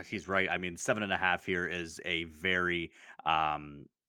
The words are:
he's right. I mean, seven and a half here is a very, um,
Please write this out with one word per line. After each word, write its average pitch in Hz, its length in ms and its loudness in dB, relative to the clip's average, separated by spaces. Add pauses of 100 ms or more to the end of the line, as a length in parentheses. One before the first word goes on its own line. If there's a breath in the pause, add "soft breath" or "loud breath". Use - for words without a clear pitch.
he's 92 220 -6
right. 95 220 4
I 90 80 0
mean, 90 180 -4
seven 107 260 0
and 98 100 -2
a 90 40 2
half 90 280 2
here 87 220 0
is 82 380 -6
a 85 200 0
very, 87 680 0 (320 soft breath)
um, 76 640 0 (220)